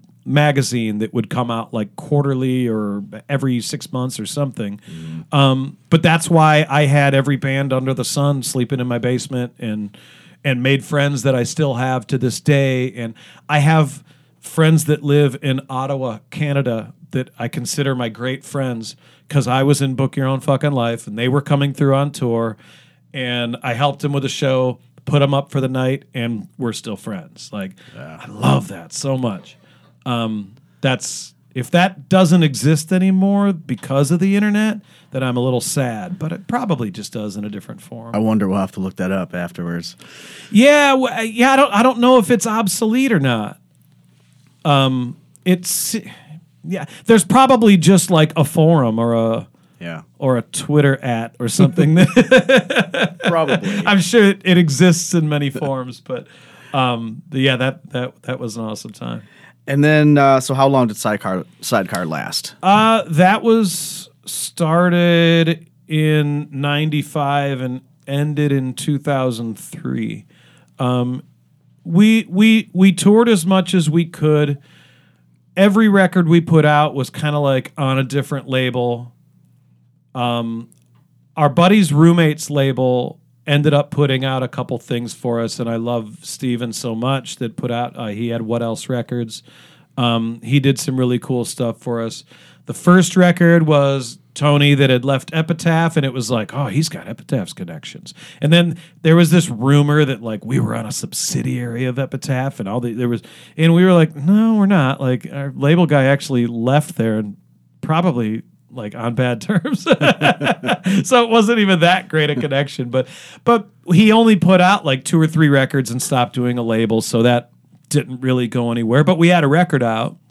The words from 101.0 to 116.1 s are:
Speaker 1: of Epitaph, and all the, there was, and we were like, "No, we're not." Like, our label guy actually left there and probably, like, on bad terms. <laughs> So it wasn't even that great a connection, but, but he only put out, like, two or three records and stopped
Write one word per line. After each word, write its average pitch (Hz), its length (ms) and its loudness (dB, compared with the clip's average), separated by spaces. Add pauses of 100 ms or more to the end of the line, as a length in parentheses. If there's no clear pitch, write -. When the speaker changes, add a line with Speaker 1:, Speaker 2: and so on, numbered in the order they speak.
Speaker 1:
of 127 140 -4
Epitaph, 131 600 -6
and 101 100 -8
all 113 100 -6
the, 120 140 -6
there 120 160 -2
was, 117 120 -4 (360)
and 165 180 4
we 175 80 6
were 185 100 6
like, 160 220 4
"No, 208 400 2
we're 202 100 4
not." 151 360 2
Like, 127 300 -2
our 139 240 -8
label 156 300 2
guy 139 200 2
actually 135 420 0
left 123 480 -2
there 110 240 -2
and 104 160 -8 (460)
probably, 123 600 -2 (300)
like, 110 240 -12
on 117 180 -6
bad 120 280 -2
terms. 220 500 -4
<laughs> - 40 4 (1120)
So 240 180 4
it 226 60 -4
wasn't 226 300 2
even 190 200 2
that 175 300 2
great 151 200 0
a 143 60 -4
connection, 139 540 -4
but, 127 180 -2 (380)
but 233 220 2 (260)
he 208 180 6
only 226 240 6
put 175 260 4
out, 185 240 2
like, 135 200 -2
two 165 140 2
or 156 80 4
three 160 200 2
records 135 420 2
and 123 120 -6
stopped 123 340 -2